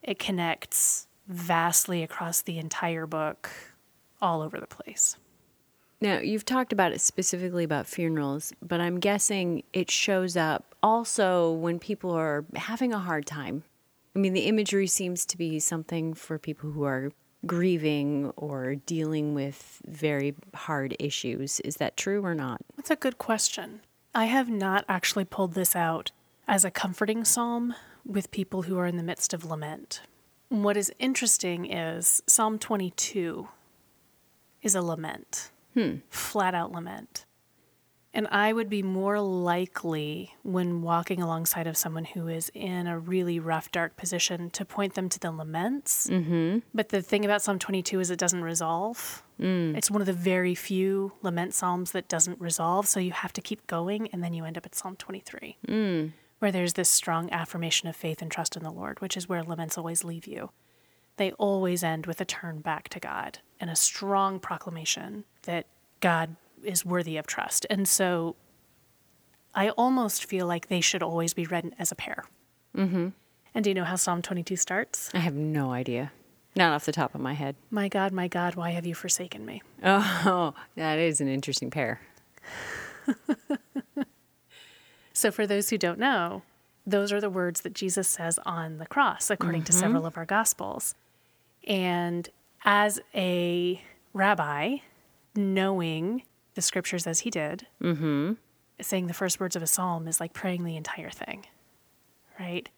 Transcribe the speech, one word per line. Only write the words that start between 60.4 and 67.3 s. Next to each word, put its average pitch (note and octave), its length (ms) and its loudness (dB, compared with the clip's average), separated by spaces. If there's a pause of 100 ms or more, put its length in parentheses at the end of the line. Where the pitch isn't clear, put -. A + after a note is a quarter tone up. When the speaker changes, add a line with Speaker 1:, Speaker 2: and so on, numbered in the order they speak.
Speaker 1:
They F#3+ 160 0
always F#3+ 500 2
end D#3+ 240 0
with E3+ 140 -6
a F#3+ 40 -2
turn D#3+ 360 -6
back D#3 300 -4
to F3 100 -10
God - 380 -8 (220)
and F3 100 -6
a E3 60 -2
strong G3 640 2
proclamation F3 840 -6 (180)
that E3+ 240 -4 (340)
God E3 340 2 (300)
is F#3+ 200 -2
worthy F3 340 0
of D3+ 80 -8
trust. - 440 -2